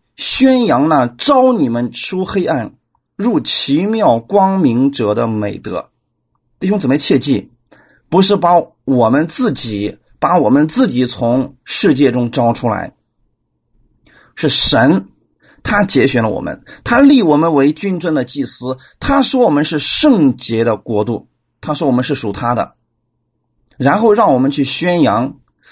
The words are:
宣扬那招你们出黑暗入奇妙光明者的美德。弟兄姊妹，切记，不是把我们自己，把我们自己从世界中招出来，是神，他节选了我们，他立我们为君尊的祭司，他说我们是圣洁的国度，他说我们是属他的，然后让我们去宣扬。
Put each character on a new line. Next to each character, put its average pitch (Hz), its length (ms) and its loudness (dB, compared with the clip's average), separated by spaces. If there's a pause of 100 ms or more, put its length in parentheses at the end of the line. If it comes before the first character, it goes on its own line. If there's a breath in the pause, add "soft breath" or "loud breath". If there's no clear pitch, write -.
(180)
宣 254 480 2
扬 143 240 2
那 143 180 2
招 262 460 2
你 151 160 0
们 120 240 -4
出 185 320 -6
黑 185 200 -4
暗 127 280 -4 (420)
入 202 240 0
奇 143 460 -2
妙 202 340 0
光 190 400 0
明 135 320 2
者 107 240 -2
的 117 120 -2
美 104 300 -6
德。 95 340 -10 (680)
弟 190 80 -4
兄 202 100 0
姊 123 120 -2
妹， 139 80 2
切 147 200 0
记， 123 320 -2 (600 soft breath)
不 196 120 2
是 196 140 2
把 170 260 2 (220)
我 123 260 2
们 147 180 2
自 220 260 -4
己， 104 440 -6 (220)
把 165 180 0
我 117 120 2
们 143 180 4
自 233 220 0
己 123 180 -2
从 123 560 -4
世 - 300 0
界 131 180 2
中 120 180 -2
招 120 220 0
出 117 160 -4
来， 90 260 -6 (1400 soft breath)
是 151 140 -2
神， 143 580 2 (560 soft breath)
他 208 220 0
节 135 200 2
选 127 160 0
了 110 80 -2
我 - 120 -6
们， 78 200 -10 (220 loud breath)
他 247 160 0
立 277 220 6
我 151 160 4
们 165 160 2
为 139 180 2
君 190 280 -4
尊 160 140 -4
的 131 120 -2
祭 143 180 -8
司， 127 340 -8 (220 soft breath)
他 277 220 0
说 247 240 2
我 196 40 2
们 147 140 2
是 151 160 -2
圣 170 560 2
洁 113 300 -2
的 113 100 0
国 107 300 -4
度， 113 240 -6 (320)
他 156 120 -6
说 151 140 -2
我 127 60 2
们 127 100 0
是 147 100 -4
属 110 200 -6
他 120 220 -4
的， - 180 -6 (1040)
然 143 220 0
后 220 140 4
让 202 200 2
我 123 60 2
们 135 120 0
去 139 120 -2
宣 175 380 -2
扬。 120 360 0 (340 soft breath)